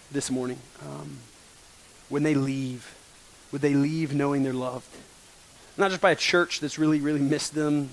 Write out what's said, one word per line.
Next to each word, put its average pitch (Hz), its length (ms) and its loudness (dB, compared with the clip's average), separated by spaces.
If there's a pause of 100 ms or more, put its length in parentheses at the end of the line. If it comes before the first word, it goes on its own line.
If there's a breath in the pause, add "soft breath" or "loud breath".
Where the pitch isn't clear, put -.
(120)
this 143 180 -4
morning, 127 280 -2 (240)
um, 147 340 -12 (920)
when 143 140 0
they 151 120 4
leave, 135 600 -2 (580)
would 143 100 -4
they 143 120 4
leave 147 400 0
knowing 143 280 0
they're 135 100 0
loved? 127 360 -6 (880 loud breath)
Not 196 140 2
just 185 120 -2
by 190 80 8
a 151 60 4
church - 440 2
that's 147 180 -6
really, 156 220 4
really 147 200 0
missed 143 340 0
them 147 380 0